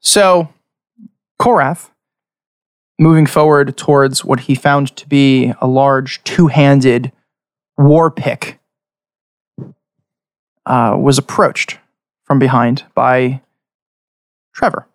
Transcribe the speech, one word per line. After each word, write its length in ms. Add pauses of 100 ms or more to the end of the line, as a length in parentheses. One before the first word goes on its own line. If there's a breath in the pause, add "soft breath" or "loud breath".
So, 480 (920)
Korath, 500 (1080)
moving 280
forward 500
towards 480
what 160
he 140
found 420
to 120
be 520
a 80
large 560
two-handed 880 (640)
war 340
pick, 480 (2000)
uh, 320
was 200
approached 600 (460)
from 140
behind 460 (100)
by 460 (1120)
Trevor 400